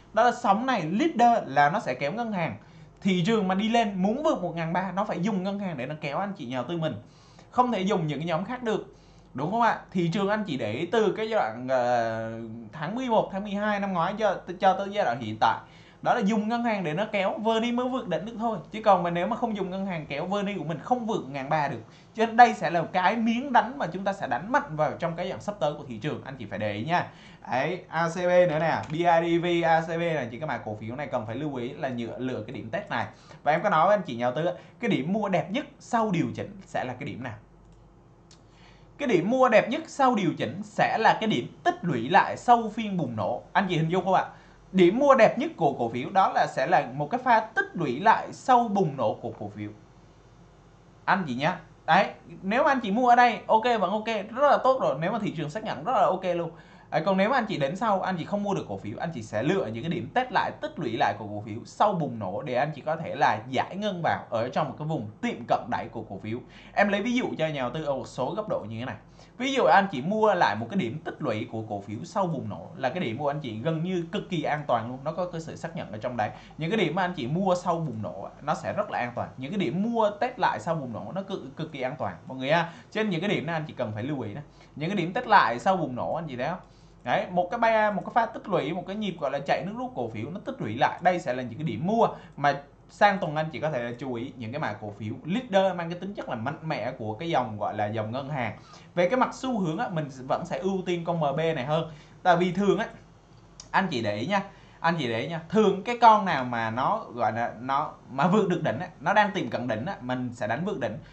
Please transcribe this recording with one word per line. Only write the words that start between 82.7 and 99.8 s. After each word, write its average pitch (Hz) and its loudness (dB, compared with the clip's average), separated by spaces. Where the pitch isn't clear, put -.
Trên 214 -2
những 165 -2
cái 208 0
điểm 139 0
này 165 -4
anh 151 -4
chị 120 -14
cần 113 -4
phải 107 -6
lưu 139 -4
ý 104 -8
nè. 143 -10
Những 151 -4
cái 208 -2
điểm 175 -2
test - -4
lại 131 6
sau 190 2
bùng 147 -4
nổ 98 -4
anh 165 -4
chị 131 -8
thấy 123 -4
không? 180 -4
Đấy, 156 0
một 180 2
cái 240 -2
ba, 220 4
một 190 -2
cái 208 -10
pha 233 4
tích - -10
lũy, 160 0
một 185 -6
cái 190 -8
nhịp 202 -4
gọi 139 -2
là 139 -2
chạy 147 0
nước 202 -6
rút 254 -8
cổ 117 -4
phiếu 117 -8
nó 185 -10
tích - -8
lũy 113 -4
lại. - 2
Đây 180 4
sẽ 123 -4
là 127 -4
những 117 -10
cái 160 -4
điểm 123 -2
mua 220 4
mà 139 2
sang 202 4
tuần 156 -4
anh 156 -2
chị - -8
có 151 -2
thể 123 -2
là 120 -4
chú 135 -6
ý 123 -6
những 113 -8
cái 143 -6
mã 120 -4
cổ 104 -10
phiếu 110 -6
leader 190 2
mang 170 -6
cái 170 -8
tính 196 -8
chất 269 -10
là 143 -4
mạnh 120 -6
mẽ 131 -4
của 107 -6
cái 165 -6
dòng 120 0
gọi 98 -4
là 104 0
dòng 110 -4
ngân 135 -6
hàng. 123 -4
Về 262 4
cái 247 2
mặt 226 2
xu 262 -4
hướng 160 -2
á, 240 -4